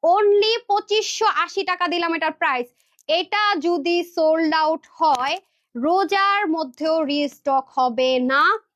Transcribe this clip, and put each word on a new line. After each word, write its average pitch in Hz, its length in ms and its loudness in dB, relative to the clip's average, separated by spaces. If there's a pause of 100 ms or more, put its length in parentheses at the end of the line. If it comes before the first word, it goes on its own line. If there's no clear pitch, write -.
Only 415 640 4
পঁচিশশো 415 580 -2
আশি 339 380 -2
টাকা 359 240 -2
দিলাম 339 280 -2
এটার 320 160 -2
প্রাইস। 269 360 -4 (400)
এটা 403 520 0
যদি 339 440 -2
সোল্ড 320 500 0
আউট 320 380 -2
হয়, 294 460 0 (380)
রোজার 392 720 0
মধ্যেও 320 560 -2
রিস্টক 277 600 -2 (120)
হবে 254 440 0
না 294 560 0